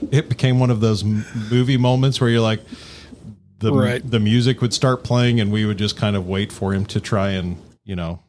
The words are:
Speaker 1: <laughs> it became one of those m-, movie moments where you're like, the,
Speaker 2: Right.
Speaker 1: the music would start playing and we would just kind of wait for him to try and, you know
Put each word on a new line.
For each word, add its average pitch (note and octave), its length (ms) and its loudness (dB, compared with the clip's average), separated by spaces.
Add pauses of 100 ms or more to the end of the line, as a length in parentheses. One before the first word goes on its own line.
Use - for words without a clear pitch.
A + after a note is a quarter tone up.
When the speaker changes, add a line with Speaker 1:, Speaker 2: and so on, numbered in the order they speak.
Speaker 1:
<laughs> - 80 -6
it B2 180 0
became B2+ 300 2
one B2+ 120 2
of A2+ 100 0
those G#2+ 220 2
m-, G#2+ 220 0 (260)
movie B2 260 2
moments B2+ 420 2
where B2 100 2
you're A#2 120 4
like, A2 200 0 (960)
the, A2 120 0
Speaker 2:
Right. C3 380 2
Speaker 1:
the A2+ 100 2
music A#2 420 2
would A#2+ 120 0
start B2+ 300 0
playing B2 360 2
and G#2 120 0
we G#2+ 140 0
would G#2 120 -2
just G2+ 200 -2
kind G#2 180 0
of F2+ 120 -4
wait G2 240 -2
for G2 220 -2
him G2 140 0
to - 120 -4
try G2 320 0
and, F2+ 260 -4 (260)
you G2 120 -10
know E2+ 340 -6